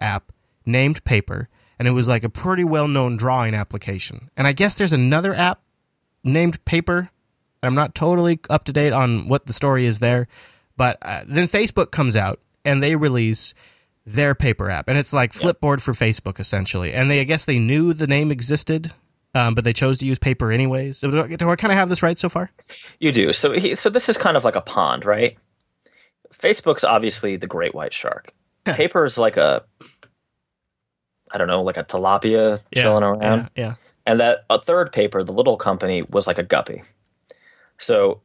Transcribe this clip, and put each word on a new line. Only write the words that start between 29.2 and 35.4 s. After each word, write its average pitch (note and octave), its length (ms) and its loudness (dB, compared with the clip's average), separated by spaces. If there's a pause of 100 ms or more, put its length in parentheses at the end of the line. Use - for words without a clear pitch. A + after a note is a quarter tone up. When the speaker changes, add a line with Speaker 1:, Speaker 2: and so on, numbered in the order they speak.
Speaker 2:
a, D2 260 2 (1700)
I - 80 -8
don't F2+ 80 -2
know, F2+ 160 0
like F2+ 140 -4
a E2 80 -6
tilapia G#2 760 0 (140)
Speaker 1:
Yeah, B2+ 100 2
Speaker 2:
chilling G#2+ 220 4
around. G#2+ 500 0
Speaker 1:
yeah, A#2+ 100 -6
yeah. A2+ 100 -6 (300)
Speaker 2:
And A2 140 2
that A#2 320 2
a A2 100 2
third F3 300 0
Paper, G#2 320 0
the F#2 100 -8
little A2+ 240 2